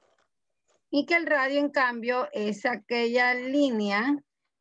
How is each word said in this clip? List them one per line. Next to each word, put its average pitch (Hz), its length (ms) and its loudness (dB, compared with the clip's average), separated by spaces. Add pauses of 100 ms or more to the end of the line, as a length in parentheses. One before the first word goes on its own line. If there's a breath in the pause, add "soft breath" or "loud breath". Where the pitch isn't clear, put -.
(920)
y 285 160 0
que 339 80 0
el 339 120 2
radio, 277 320 2
en 285 120 0
cambio, 247 600 -2
es 208 320 -4
aquella 240 720 0
línea 247 840 0 (440)